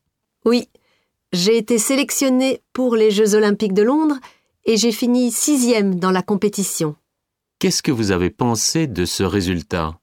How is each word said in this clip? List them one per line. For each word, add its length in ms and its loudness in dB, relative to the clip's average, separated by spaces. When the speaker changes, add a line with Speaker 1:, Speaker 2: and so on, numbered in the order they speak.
Speaker 1:
Oui, 220 0
j'ai 260 2
été 200 0
sélectionnée 840 0
pour 220 0
les 140 4
Jeux 260 2
Olympiques 380 2
de 100 2
Londres 340 2
et 120 2
j'ai 140 2
fini 400 0
sixième 640 0
dans 160 0
la 100 0
compétition. 760 -4
Speaker 2:
Qu'est-ce 240 -2
que 100 -2
vous 200 0
avez 180 2
pensé 560 -2
de 200 -4
ce 180 -4
résultat ? 800 -2